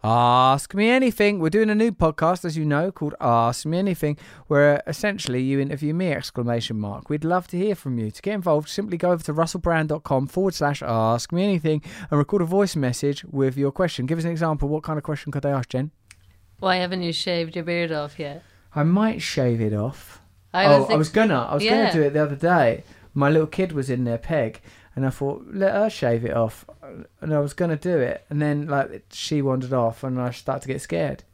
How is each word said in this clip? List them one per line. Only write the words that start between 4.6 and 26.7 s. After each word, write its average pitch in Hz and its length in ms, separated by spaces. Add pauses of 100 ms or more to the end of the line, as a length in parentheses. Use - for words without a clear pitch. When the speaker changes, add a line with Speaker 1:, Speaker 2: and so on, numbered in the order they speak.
Speaker 1:
essentially 165 560
you 135 180
interview 147 360
me, 180 160
exclamation 117 680
mark. 101 300
We'd 147 140
love 175 240
to 175 100
hear 196 160
from 127 240
you. 110 140
To - 100
get 208 140
involved, 160 340
simply 202 280
go 180 140
over 165 120
to 151 100
russellbrand 160 540
dot 151 160
com 135 240
forward 185 260
slash 143 300
ask 113 480
me 175 120
anything 156 380 (300)
and 147 80
record 180 240
a - 20
voice 190 300
message 143 500
with 135 320
your 139 140
question. 160 340
Give 165 140
us 160 60
an 170 60
example. 156 380
What 151 140
kind 156 140
of 143 60
question 147 280
could 139 100
they 143 100
ask, 131 180
Jen? 135 200 (720)
Speaker 2:
Why 185 160
haven't 180 260
you 170 100
shaved 165 440
your 170 100
beard 170 260
off 147 280
yet? 147 240 (320)
Speaker 1:
I 147 80
might 190 400
shave 123 360
it 107 140
off. 107 480 (320)
Speaker 2:
I 185 120
Speaker 1:
Oh, 143 160
Speaker 2:
was 135 100
Speaker 1:
I - 60
was 156 100
Speaker 2:
ex- - 80
Speaker 1:
gonna. 190 340
I 143 60
was - 80
Speaker 2:
Yeah. 220 180
Speaker 1:
gonna 208 120
do 160 100
it 143 100
the 151 80
other 143 140
day. 156 480 (320)
My 143 160
little 156 160
kid 180 240
was 135 180
in 127 140
there, 117 140
Peg, 123 440 (340)
and 135 100
I 131 40
thought, 139 420
"Let 196 220
her 214 160
shave 117 340
it - 120
off." 113 300 (540)